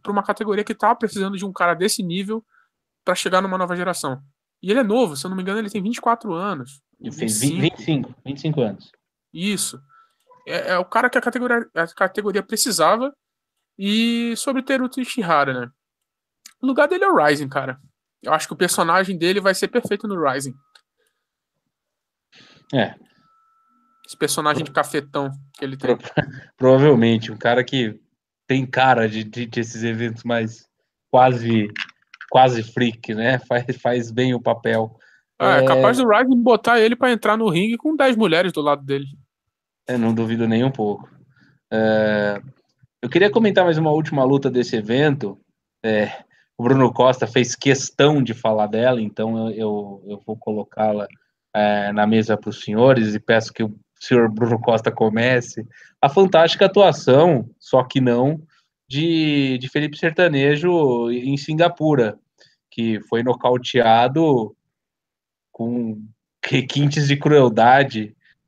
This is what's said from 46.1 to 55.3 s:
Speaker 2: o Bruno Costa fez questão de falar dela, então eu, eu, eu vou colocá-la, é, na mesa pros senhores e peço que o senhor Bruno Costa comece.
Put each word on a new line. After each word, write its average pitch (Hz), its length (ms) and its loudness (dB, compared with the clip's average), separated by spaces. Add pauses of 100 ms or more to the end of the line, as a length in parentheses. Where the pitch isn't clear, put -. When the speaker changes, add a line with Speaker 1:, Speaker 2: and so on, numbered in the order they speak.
Speaker 2:
o 117 40 -6
Bruno 127 300 4
Costa 127 340 2
fez 123 300 0
questão 143 640 2
de 113 120 -2
falar 107 320 0
dela, 117 340 0
então 110 480 -4
eu, 107 80 -8
eu, 104 520 -6
eu 101 180 -14
vou 110 100 -10
colocá-la, 107 720 -4 (480)
é, 104 360 0
na 104 140 2
mesa 107 300 2
pros - 260 -10
senhores 113 520 2
e 107 40 -4
peço 113 320 0
que - 140 -8
o 104 100 -8 (240)
senhor 117 320 0
Bruno 113 300 -2
Costa 113 320 0
comece. 117 760 -2 (360)